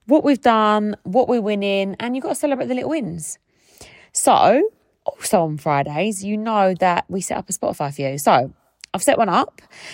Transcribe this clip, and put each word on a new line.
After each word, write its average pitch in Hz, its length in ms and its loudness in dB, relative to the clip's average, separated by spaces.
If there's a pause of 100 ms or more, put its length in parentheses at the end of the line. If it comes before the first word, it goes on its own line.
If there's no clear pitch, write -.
what 285 180 6
we've 285 160 4
done, 214 600 2
what 202 260 0
we're 233 140 2
winning, 196 560 -2
and 240 160 -6
you've 262 80 -6
got - 80 -4
to - 40 -2
celebrate 269 320 -2
the 247 80 -2
little 247 160 -4
wins. 175 480 -8 (720)
So, 294 580 4 (340)
also - 380 0
on 151 160 -4
Fridays, 156 680 -2
you 208 120 -4
know 214 420 0
that 180 300 0
we 190 120 -6
set - 160 -6
up - 140 -10
a - 20 -10
Spotify - 420 -6
for 139 80 -8
you. 135 140 -4
So, 143 360 2 (420)
I've 196 80 -6
set - 160 -2
one 220 100 0
up. 196 320 -2 (320)